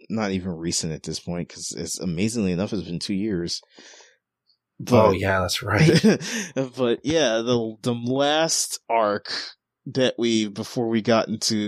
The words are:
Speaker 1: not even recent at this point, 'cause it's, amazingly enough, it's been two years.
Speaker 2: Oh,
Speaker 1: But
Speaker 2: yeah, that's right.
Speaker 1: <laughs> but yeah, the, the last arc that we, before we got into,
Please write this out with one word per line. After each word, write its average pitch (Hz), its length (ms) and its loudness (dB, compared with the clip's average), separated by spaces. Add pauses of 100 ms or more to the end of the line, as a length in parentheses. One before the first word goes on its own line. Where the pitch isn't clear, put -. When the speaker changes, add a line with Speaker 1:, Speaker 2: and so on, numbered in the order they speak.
Speaker 1:
not 107 220 -2
even 92 220 -2
recent 82 420 -4
at 71 80 -12
this 80 180 -8
point, 87 300 -6
'cause - 260 -12
it's, - 240 -8
amazingly 110 520 -2
enough, 95 200 -2
it's 90 160 -4
been 87 120 -6
two - 120 -6
years. 95 480 -4 (1300)
Speaker 2:
Oh, 110 220 6
Speaker 1:
But 92 80 2
Speaker 2:
yeah, 95 220 0
that's 90 220 -2
right. 135 400 6
Speaker 1:
<laughs> 202 520 2
but 127 500 0
yeah, 131 380 2
the, 113 400 0
the 123 120 0
last 143 920 0
arc 104 420 2 (560)
that 127 320 0
we, 113 300 2
before 113 400 -4
we 113 140 2
got 113 260 4
into, 110 280 -2 (120)